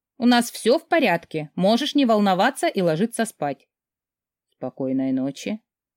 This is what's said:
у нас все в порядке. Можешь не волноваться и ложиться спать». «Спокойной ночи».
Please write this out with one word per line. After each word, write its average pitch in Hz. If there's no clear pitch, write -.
у 240
нас 240
все 247
в -
порядке. 170
Можешь 226
не 277
волноваться 208
и 277
ложиться 180
спать». -
«Спокойной 131
ночи». 139